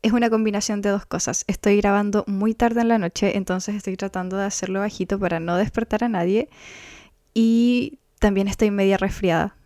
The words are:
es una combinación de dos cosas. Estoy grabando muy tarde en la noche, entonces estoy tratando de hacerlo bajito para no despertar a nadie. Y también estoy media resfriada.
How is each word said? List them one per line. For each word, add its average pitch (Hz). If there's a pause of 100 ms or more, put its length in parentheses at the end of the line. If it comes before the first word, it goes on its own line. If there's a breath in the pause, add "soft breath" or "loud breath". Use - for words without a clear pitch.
es 226
una 233
combinación 214
de 202
dos 196
cosas. -
Estoy 202
grabando 202
muy 202
tarde 233
en 226
la 226
noche, 196
entonces 190
estoy 190
tratando 190
de 196
hacerlo 196
bajito 202
para 175
no 170
despertar 220
a 240
nadie. 196 (840 loud breath)
Y 233 (200)
también 196
estoy 208
media 196
resfriada. 180 (100)